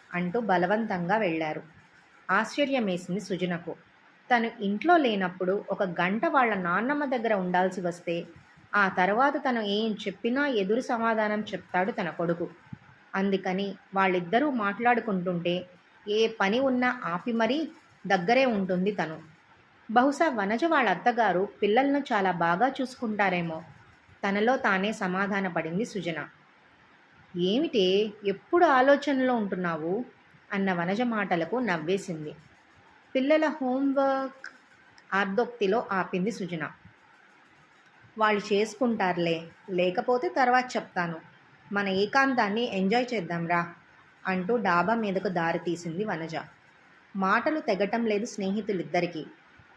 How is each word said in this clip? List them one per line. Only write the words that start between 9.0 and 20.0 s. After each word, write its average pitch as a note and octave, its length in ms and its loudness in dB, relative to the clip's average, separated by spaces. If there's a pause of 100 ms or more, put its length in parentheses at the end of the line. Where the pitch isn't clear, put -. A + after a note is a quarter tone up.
తను B3+ 240 -2
ఏం G#3+ 320 -2
చెప్పినా A#3 540 -4
ఎదురు A3 340 0
సమాధానం A3 600 0
చెప్తాడు F#3+ 520 -2
తన F3+ 180 -4
కొడుకు. E3+ 380 -2 (640)
అందుకని F#3+ 600 0 (200)
వాళ్ళిద్దరూ F#3+ 560 2
మాట్లాడుకుంటుంటే G3 1160 0 (400)
ఏ G#3+ 200 2
పని G#3 300 0
ఉన్నా B3 460 0
ఆపి F3 280 -4
మరీ A#3 360 0 (380)
దగ్గరే G3 380 4
ఉంటుంది G3 480 0
తను. D#3+ 260 -6 (720)
బహుశా C#4 380 4